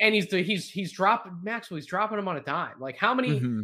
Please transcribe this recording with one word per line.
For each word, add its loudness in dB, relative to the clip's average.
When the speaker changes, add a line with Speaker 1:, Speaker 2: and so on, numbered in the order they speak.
Speaker 1:
And 6
he's 4
the, 2
he's, -2
he's -4
dropping, 2
Maxwell, -6
he's -8
dropping -2
them -2
on -2
a -10
dime. -4
Like, -8
how 2
many, 2
Speaker 2:
Mm-hmm. 0